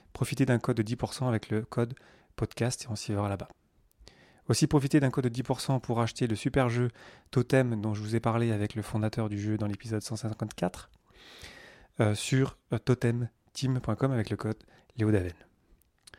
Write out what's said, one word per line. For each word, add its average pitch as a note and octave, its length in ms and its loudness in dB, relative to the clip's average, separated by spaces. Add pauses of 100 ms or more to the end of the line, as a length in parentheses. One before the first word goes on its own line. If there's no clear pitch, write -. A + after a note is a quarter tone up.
(120)
Profitez - 320 0
d'un B2 140 4
code A#2+ 180 0
de A#2 60 2
dix A2 140 -2
pour - 180 -4
cent B2+ 140 -2
avec A2+ 200 -2
le G#2+ 140 0
code A#2+ 320 -4 (420)
podcast - 480 -2
et - 40 -10
on A2 60 -6
s'y - 160 -6
verra G2+ 180 0
là-bas. G2 200 -4 (960)
Aussi, - 220 4
profitez D3 320 4
d'un C3+ 100 4
code C3 140 0
de B2+ 40 0
dix A#2+ 140 -2
pour C3 180 -2
cent C3 200 0
pour A#2 200 0
acheter A#2 280 0
le A2 80 0
super C3 320 2
jeu A#2+ 200 2 (440)
Totem B2 480 4
dont G#2+ 140 -2
je G#2 60 -4
vous G#2+ 140 -4
ai A#2 60 2
parlé A#2 320 2
avec G#2 240 -2
le G#2+ 60 -2
fondateur A2 460 -2
du G#2 120 -4
jeu G#2+ 180 -2
dans G#2 80 -2
l'épisode G#2+ 360 -4
cent - 120 -8
cinquante-quatre, - 760 -6 (1080)
euh, G#2+ 160 2
sur, C3 420 0 (160)
euh, A#2 60 0
totemteam B2 1000 -2
point G#2+ 160 -2
com C3+ 160 0
avec A2+ 180 -2
le G#2+ 60 -2
code G#2+ 260 -4 (340)
Léo G#2+ 140 2
Daven. F#2 220 2 (880)